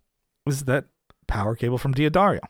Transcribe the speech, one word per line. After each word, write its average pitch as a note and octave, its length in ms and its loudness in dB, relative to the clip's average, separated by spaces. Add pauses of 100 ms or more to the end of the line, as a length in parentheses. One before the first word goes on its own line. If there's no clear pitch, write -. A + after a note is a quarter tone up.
(460)
is C#3+ 180 -2
that C3+ 220 0 (400)
power A2 300 -2
cable B2 220 0
from C3+ 160 -2
Diodario, D#3 560 2